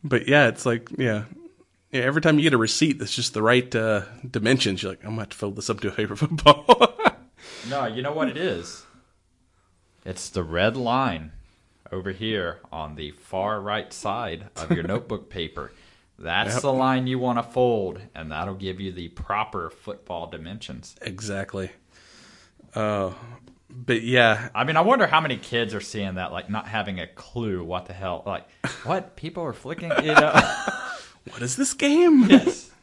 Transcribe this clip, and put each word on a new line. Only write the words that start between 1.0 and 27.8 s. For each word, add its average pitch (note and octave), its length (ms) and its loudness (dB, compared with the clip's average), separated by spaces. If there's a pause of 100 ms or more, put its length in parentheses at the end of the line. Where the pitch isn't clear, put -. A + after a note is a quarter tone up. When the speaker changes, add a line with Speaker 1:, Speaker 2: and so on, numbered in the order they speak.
Speaker 1:
Yeah, B2+ 120 -2
every C#3+ 180 2
time D#3 180 6
you D3 40 4
get D#3 100 6
a B2+ 40 6
receipt B2+ 420 2
that's - 140 -4
just - 200 -4
the G#2+ 100 0
right, B2 320 4
uh, A2 280 2 (280)
dimensions, A2 500 2
you're F#2+ 120 -6
like, - 100 -18
"I'm G#2+ 80 -10
gonna A2 120 -4
have G2 60 -12
to - 80 -18
fold G#2 200 -6
this G#2 120 -8
up G#2 120 -2
to G#2 80 -2
a - 20 -8
paper G#2 240 -4
football." D3+ 500 2 (320)
<laughs> - 720 -6
Speaker 2:
No, C3+ 160 -2
you A2+ 160 -6
know C#3+ 120 -4
what D3+ 160 -2
it B2+ 80 -8
is? A#2 480 -6 (1200)
It's - 240 -10
the F#2+ 140 -4
red F2+ 340 0
line, A#2 560 -2 (580)
over F#2 200 -6
here F#2+ 480 -4 (120)
on D#2 240 -10
the D2+ 160 -10
far G2+ 500 -4
right G#2 320 -6
side G2+ 520 -6 (100)
of E2 160 -4
your E2+ 120 0
Speaker 1:
<laughs> E2+ 40 -6
Speaker 2:
notebook G#2 420 -6
paper. D#2 420 -10 (480)
That's G2+ 360 -2
Speaker 1:
Yep. B2+ 60 -2
Speaker 2:
the C#3 120 2
line C3 340 2
you B2+ 120 -2
wanna A#2+ 240 0
fold, A2+ 560 0 (160)
and D#2+ 160 -10
that'll E2+ 240 -6
give F#2+ 240 -8
you F#2+ 120 -6
the F2 180 -12
proper G2+ 600 -6
football F2 580 -12
dimensions. E2 760 -14
Speaker 1:
Exactly. G2 680 -8 (1040)
Uh, G#2 360 -2 (580)
but B2 340 -2
yeah. A#2 520 4
Speaker 2:
I A#2 80 0
mean, D#3 140 2
I D#3+ 40 6
wonder A3 260 6
how D#3+ 140 6
many C#3 160 -2
kids A#2 360 -2
are G2+ 80 -6
seeing G2 340 -6
that, F#2 160 -6
like, F2 180 -8
not G#2 180 -6
having G2+ 320 -4
a D#2+ 80 -8
clue G#2 560 -6
what F2+ 240 -6